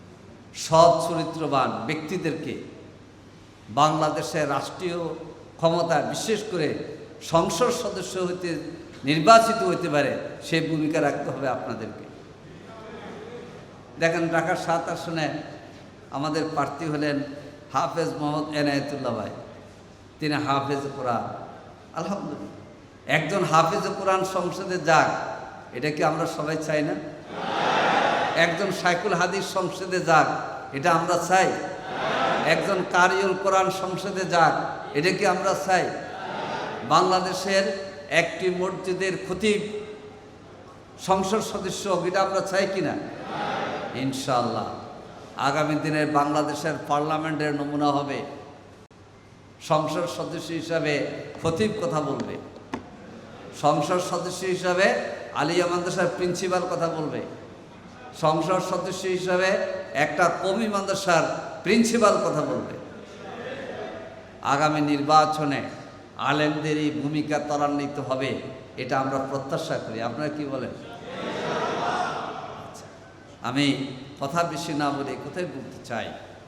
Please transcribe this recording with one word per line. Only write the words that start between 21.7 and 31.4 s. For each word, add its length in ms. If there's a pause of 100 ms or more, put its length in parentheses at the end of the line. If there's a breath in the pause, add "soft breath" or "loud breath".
আলহামদুলিল্লাহ, 520 (600)
একজন 360
হাফেজ 540
কোরআন 260
সংসদে 540
যাক, 580 (380)
এটা 180
কি 120
আমরা 220
সবাই 400
চাই 160
না? 120 (1400)
একজন 360
শাইখুল 420
হাদিস 320
সংসদে 540
যাক, 280 (480)
এটা 160
আমরা 360
চাই? 240 (920)